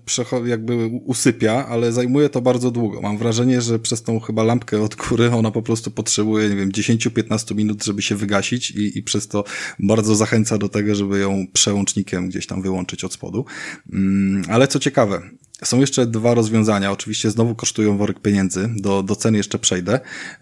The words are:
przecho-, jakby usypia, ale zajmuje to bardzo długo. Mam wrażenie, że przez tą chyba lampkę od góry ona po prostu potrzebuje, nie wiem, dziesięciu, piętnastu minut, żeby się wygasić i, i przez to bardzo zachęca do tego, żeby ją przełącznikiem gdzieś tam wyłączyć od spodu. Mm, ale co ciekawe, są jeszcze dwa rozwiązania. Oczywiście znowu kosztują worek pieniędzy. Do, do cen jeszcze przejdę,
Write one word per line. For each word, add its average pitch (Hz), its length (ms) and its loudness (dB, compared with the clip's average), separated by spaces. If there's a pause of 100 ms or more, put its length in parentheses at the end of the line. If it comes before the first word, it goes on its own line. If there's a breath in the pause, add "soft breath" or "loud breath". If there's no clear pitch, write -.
przecho-, 120 400 -4
jakby 117 400 -2
usypia, 117 840 2
ale 117 240 0
zajmuje 127 360 4
to 131 120 -2
bardzo 123 300 2
długo. 117 300 -2
Mam 104 180 -4
wrażenie, 120 420 2
że 117 180 0
przez 113 240 -4
tą 113 180 -2
chyba 110 240 -2
lampkę 113 380 0
od 104 120 -2
góry 120 360 2
ona 113 200 2
po 113 120 -2
prostu 113 280 -2
potrzebuje, 107 580 0
nie 101 80 2
wiem, 98 160 0
dziesięciu, 113 380 0
piętnastu 110 440 -2
minut, 104 300 -2
żeby 101 180 -2
się - 120 -2
wygasić 101 560 -2
i, 104 280 -4
i 104 40 -6
przez - 260 -4
to 101 160 -2 (340 loud breath)
bardzo 107 360 2
zachęca 107 440 2
do 101 100 -2
tego, 104 260 0
żeby 98 240 0
ją 98 340 0
przełącznikiem 98 760 0
gdzieś 92 180 -8
tam 92 160 -6
wyłączyć 92 420 -4
od 92 80 -10
spodu. 110 320 -6 (480 loud breath)
Mm, 98 560 2
ale 120 200 4
co 143 100 -2
ciekawe, 101 440 0 (420)
są 123 160 2
jeszcze 135 260 2
dwa 113 280 2
rozwiązania. 107 580 2
Oczywiście 107 380 -2
znowu 117 240 2
kosztują 107 420 0
worek 98 240 -2
pieniędzy. 98 560 0
Do, 98 260 0
do 98 140 -2
cen 110 180 2
jeszcze 101 240 0
przejdę, 92 420 0 (420 loud breath)